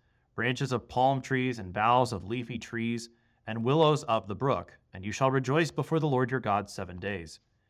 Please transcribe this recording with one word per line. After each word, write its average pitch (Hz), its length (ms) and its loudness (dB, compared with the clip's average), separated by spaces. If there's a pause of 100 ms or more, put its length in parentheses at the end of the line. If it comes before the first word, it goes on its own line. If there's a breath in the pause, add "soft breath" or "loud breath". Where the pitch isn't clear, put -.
(340)
branches 123 380 -2
of 117 160 -2
palm 131 320 2
trees 127 380 -2
and 92 160 -10
boughs 113 380 4
of 92 140 -6
leafy 117 320 -6
trees, 117 520 -6 (360 soft breath)
and 113 160 -4
willows 147 420 4
of 110 220 0
the 101 80 -6
brook, 101 420 -2 (180)
and 92 100 -12
you 104 80 -6
shall 135 180 2
rejoice 135 400 2
before 156 300 -2
the 151 80 2
Lord 127 220 2
your 131 100 0
God 104 300 0
seven 90 280 -10
days. 92 420 -8 (300)